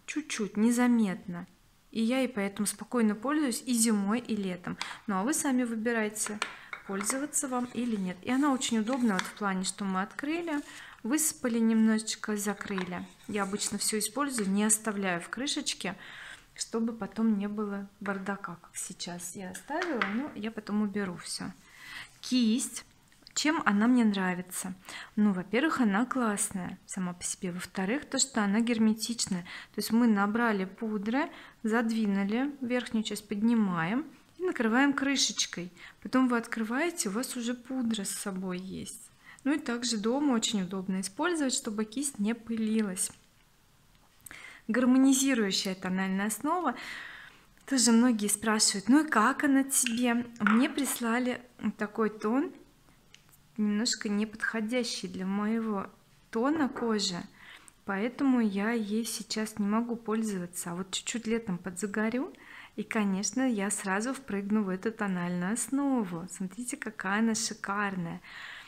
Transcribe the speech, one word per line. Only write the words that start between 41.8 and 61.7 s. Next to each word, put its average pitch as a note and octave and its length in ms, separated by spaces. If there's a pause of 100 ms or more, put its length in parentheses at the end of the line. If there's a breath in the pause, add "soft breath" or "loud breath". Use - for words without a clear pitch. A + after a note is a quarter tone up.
кисть C4 360
не A3 140
пылилась. A3 760 (1600 loud breath)
Гармонизирующая B3+ 1080
тональная F#3+ 540
основа. D4+ 460 (920 loud breath)
Тоже A#3+ 260
многие A3+ 360
спрашивают: G#3+ 600
«Ну D4 160
и D#4 40
как C4 360
она C4+ 180
тебе?» A#3+ 640 (140)
Мне A3 280
прислали B3 720 (380)
такой G#3+ 320
тон, A3+ 420 (1040)
немножко G#3+ 520
неподходящий A3 1000
для F#3 180
моего G#3 600 (440)
тона C4+ 380
кожи, G3 540 (640 loud breath)
поэтому A#3+ 560
я G#3 320
ей A3 320
сейчас - 540
не G#3 80
могу A#3 280
пользоваться. G#3 800
А - 20
вот F#3 160
чуть-чуть - 380
летом A3+ 280
подзагорю, A3 760 (440 loud breath)